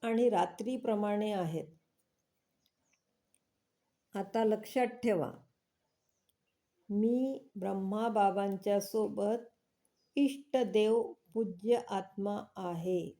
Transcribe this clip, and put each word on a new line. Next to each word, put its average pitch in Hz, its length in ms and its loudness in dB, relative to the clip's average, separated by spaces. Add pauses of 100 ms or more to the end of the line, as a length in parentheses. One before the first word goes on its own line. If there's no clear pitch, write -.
आणि 233 280 4
रात्रीप्रमाणे 208 1000 0
आहेत. 160 360 -2 (2500)
आता 202 300 -2
लक्षात 214 420 2
ठेवा, 202 460 0 (1600)
मी 247 680 0
ब्रह्मा 196 520 -2
बाबांच्या 202 720 2
सोबत 214 680 -2 (680)
इष्टदेव 226 960 2 (220)
पूज्य 220 540 0
आत्मा 202 560 -4 (120)
आहे. 175 640 -4